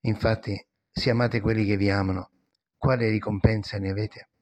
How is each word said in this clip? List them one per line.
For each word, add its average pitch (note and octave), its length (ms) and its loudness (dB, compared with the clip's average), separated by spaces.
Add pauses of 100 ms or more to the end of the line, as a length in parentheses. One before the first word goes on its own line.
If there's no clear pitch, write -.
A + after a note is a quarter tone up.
Infatti, A2 600 -2 (240)
se - 200 -2
amate A#2+ 320 2
quelli A2 240 0
che G2+ 100 2
vi G2+ 140 2
amano, F#2+ 420 0 (460)
quale B2 320 0
ricompensa G#2+ 680 0
ne G2 120 -4
avete? G#2 400 -6 (120)